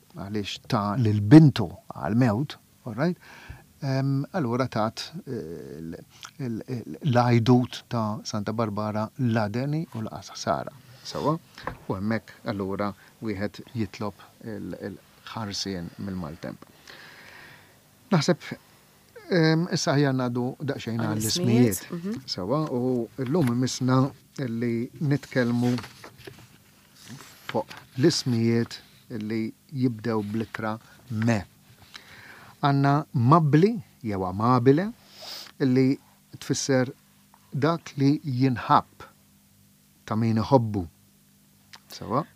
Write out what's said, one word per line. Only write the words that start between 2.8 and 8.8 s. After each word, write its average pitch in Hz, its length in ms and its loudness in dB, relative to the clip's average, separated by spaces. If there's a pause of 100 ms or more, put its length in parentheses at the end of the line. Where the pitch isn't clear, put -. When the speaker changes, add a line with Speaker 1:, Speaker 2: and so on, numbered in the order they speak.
Speaker 1:
all 113 140 -12
right? 170 240 -2 (600)
Ehm, 135 500 -2
allura 123 400 -2
tat, 110 320 -2 (200)
eh, 131 120 -12 (440)
l-, 82 220 -12 (360)
l-, 117 280 -8
l-, - 360 -10
l-għajdut 120 840 4
ta' 110 360 -4
Santa 107 320 -6
Barbara 107 600 -4